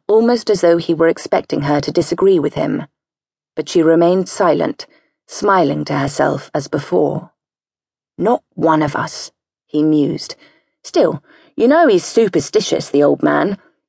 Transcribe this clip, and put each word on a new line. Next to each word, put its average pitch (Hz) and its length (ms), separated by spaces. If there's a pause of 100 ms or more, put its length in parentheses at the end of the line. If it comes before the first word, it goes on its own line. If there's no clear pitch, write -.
almost 226 420
as 202 120
though 170 160
he 170 160
were 165 200
expecting - 500
her 147 180
to 147 180
disagree 175 400
with 143 140
him. 151 340 (680)
But 151 140
she 165 140
remained 170 440
silent, - 600 (380)
smiling 151 600
to 147 120
herself 143 560
as 143 140
before. - 640 (840)
"Not 226 260 (120)
one 156 280
of 143 120
us," - 360 (340)
he 151 180
mused. 151 520 (480)
"Still, - 400 (320)
you 220 120
know 311 200
he's 185 160
superstitious, 196 840
the 143 140
old 143 180
man. 151 360 (320)